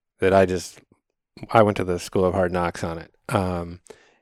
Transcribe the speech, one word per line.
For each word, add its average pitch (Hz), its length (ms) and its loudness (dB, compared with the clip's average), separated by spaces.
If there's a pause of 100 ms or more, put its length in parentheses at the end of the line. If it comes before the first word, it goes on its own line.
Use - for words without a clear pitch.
(200)
that 95 120 2
I 95 140 6
just, 90 340 -6 (680)
I 113 120 6
went 104 140 2
to 95 80 -2
the 90 140 -2
School 95 260 -2
of 90 100 2
Hard 90 180 0
Knocks 87 300 -4
on 82 160 -6
it. - 140 -18 (160)
Um, 90 520 -4 (420)